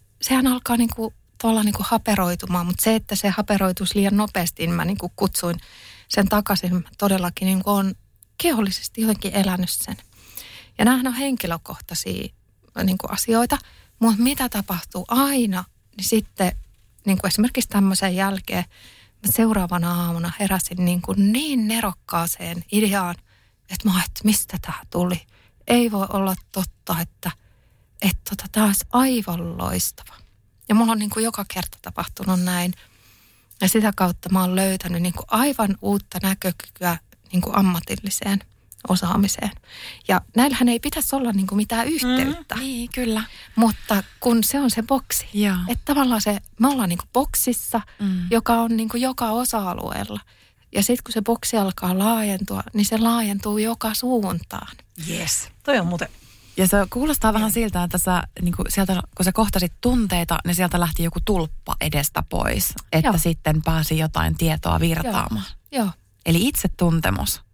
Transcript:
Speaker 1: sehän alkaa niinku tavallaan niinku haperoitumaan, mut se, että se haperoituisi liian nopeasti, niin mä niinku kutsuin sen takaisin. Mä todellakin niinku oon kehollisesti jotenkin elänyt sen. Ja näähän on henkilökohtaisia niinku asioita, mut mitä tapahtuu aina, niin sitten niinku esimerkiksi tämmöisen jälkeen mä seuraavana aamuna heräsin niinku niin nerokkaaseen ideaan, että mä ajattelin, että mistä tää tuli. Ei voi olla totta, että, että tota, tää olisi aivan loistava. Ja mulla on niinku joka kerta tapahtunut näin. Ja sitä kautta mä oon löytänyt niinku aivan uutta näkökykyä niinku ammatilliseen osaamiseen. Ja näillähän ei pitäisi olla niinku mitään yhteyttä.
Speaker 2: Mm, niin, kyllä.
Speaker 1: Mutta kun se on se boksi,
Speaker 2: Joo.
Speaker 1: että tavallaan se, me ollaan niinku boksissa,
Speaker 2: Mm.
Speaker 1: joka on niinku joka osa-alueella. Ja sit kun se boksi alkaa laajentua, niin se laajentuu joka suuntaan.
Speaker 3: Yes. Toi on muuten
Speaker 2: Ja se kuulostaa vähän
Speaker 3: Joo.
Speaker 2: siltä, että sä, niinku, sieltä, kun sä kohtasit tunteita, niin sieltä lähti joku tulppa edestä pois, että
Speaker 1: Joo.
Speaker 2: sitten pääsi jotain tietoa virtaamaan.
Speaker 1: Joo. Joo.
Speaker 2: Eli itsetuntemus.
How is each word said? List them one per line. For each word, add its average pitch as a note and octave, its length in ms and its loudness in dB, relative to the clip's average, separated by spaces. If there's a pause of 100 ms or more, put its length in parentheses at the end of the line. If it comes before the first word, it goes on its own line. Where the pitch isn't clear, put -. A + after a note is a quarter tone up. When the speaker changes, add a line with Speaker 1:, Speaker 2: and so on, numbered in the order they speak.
(220)
Speaker 1:
sehän C4 260 4
alkaa B3 300 2
niinku A3+ 360 0 (280)
tavallaan A3 240 2
niinku G#3 200 0
haperoitumaan, F#3 800 0
mut F3+ 140 -2
se, A3 160 4
että A3 200 -2
se G3+ 140 0
haperoituisi F#3+ 640 0
liian G3+ 220 2
nopeasti, F3+ 500 -2
niin F3 80 0
mä E3 100 0
niinku F#3 300 -4
kutsuin F3 400 -2 (540)
sen G3 180 2
takaisin. G3 460 0
Mä F3+ 80 0 (160)
todellakin F#3+ 480 0
niinku F#3+ 240 2
oon G3 240 2 (440)
kehollisesti A3 640 -2
jotenkin G#3 320 0
elänyt F#3 360 0
sen. - 280 -6 (800)
Ja - 80 4
näähän B3+ 220 4
on B3 60 -2
henkilökohtaisia F#3+ 1120 -6 (560)
niinku F#3+ 260 0
asioita, A#3 480 2 (420)
mut A3+ 180 4
mitä B3+ 320 0
tapahtuu F#3+ 580 -6
aina, A#3+ 560 2 (340)
niin F#3+ 80 -6
sitten G3+ 460 0 (540)
niinku G3 220 2
esimerkiksi A#3 420 0
tämmöisen F#3+ 460 2
jälkeen F#3+ 500 -2 (600)
mä D#3+ 60 0
seuraavana F3 720 2
aamuna E3+ 340 -4
heräsin F#3 460 -2
niinku F3 320 0
niin A3+ 500 2
nerokkaaseen F3 1040 -4
ideaan, G3 440 2 (540)
että F#3 200 -2
mä - 60 4
ajattelin, F3+ 140 2
että - 140 -10
mistä G#3+ 380 2
tää - 180 -8 (100)
tuli. F3+ 320 0 (460)
Ei A#3+ 240 4
voi G3 220 -2
olla F#3+ 220 0 (160)
totta, - 500 -4
että, - 300 -8 (680)
että F#3+ 280 2
tota, - 220 -8
tää G#3+ 140 2
olisi G3+ 260 2
aivan G3 680 0
loistava. - 560 -4 (560)
Ja G#3+ 60 4
mulla A3+ 160 4
on G#3+ 80 0
niinku G#3+ 200 -4
joka A3 340 -2
kerta - 280 -6
tapahtunut - 600 -2
näin. F3+ 320 -2 (880)
Ja F#3+ 80 4
sitä G#3+ 260 4
kautta F3 340 0
mä F#3 120 4
oon F#3 140 2
löytänyt F#3+ 460 0
niinku F3+ 260 -2
aivan A3+ 540 2
uutta G3+ 420 -2
näkökykyä F3+ 720 -2 (340)
niinku F3+ 220 0
ammatilliseen G3 840 0 (480)
osaamiseen. G3 640 0 (560)
Ja - 140 2 (140)
näillähän B3 340 4
ei A#3 100 2
pitäisi - 360 -4
olla B3 160 0
niinku G3 240 0
mitään A3+ 320 0
yhteyttä. C4+ 680 -2
Speaker 2:
Mm, A#3+ 60 -4
niin, A#3+ 320 -6
kyllä. A3+ 300 -2 (320)
Speaker 1:
Mutta G#3+ 480 2 (160)
kun A#3 240 4
se - 160 0
on B3+ 120 2
se A3+ 120 -2
boksi, - 500 -2
Speaker 2:
Joo. G#3 220 2 (120)
Speaker 1:
että - 260 -2
tavallaan B3+ 280 2
se, G#3 160 0 (220)
me A#3+ 80 6
ollaan B3+ 220 2
niinku F3 240 -4
boksissa, - 680 0 (180)
Speaker 2:
Mm. F#3 320 -2
Speaker 1:
joka A#3 220 2
on A3+ 240 2
niinku A3 200 -2
joka B3+ 340 -2
osa-alueella. G#3 880 -4 (520)
Ja G3+ 120 -8
sit B3 180 0
kun - 120 -12
se A3 80 -2
boksi A#3 360 -2
alkaa F#3 420 -2
laajentua, G3+ 640 -2 (100)
niin G#3 120 2
se A3 120 -2
laajentuu G#3+ 600 0
joka A3 360 -2
suuntaan. G#3 840 -4 (320)
Speaker 3:
Yes. E3 400 -4 (140)
Toi C#4 160 2
on E3+ 80 0
muuten F3 220 -4 (480)
Speaker 2:
Ja F#3+ 100 4
se G3+ 100 4 (120)
kuulostaa B3+ 440 0
vähän A3 140 2
Speaker 3:
Joo. F#3+ 60 0
Speaker 2:
siltä, G#3 300 0
että F3 140 -2
sä, F3+ 260 0 (180)
niinku, F3 280 0
sieltä, F#3+ 320 0 (160)
kun F#3 80 -2
sä F#3 60 2
kohtasit G#3 500 0
tunteita, F3+ 640 2
niin F3 100 2
sieltä F3+ 240 2
lähti E3+ 240 0
joku E3+ 220 -2
tulppa E3+ 560 -2
edestä D3 480 -2
pois, - 440 0 (180)
että D#3+ 180 4
Speaker 1:
Joo. F#3 80 4
Speaker 2:
sitten D#3 440 2
pääsi D#3+ 360 0
jotain D#3+ 400 0
tietoa D#3 420 2
virtaamaan. F#3+ 640 0 (260)
Speaker 1:
Joo. B3+ 140 0
Joo. F3+ 60 -2 (340)
Speaker 2:
Eli E3+ 220 4
itsetuntemus. D#3+ 920 0 (120)